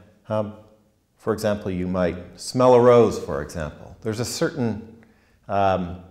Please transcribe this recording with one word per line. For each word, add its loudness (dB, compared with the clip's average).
um, -4
for -4
example, -4
you -4
might -2
smell 2
a 8
rose, 6
for -6
example. -10
There's -6
a -6
certain, -6
um, 0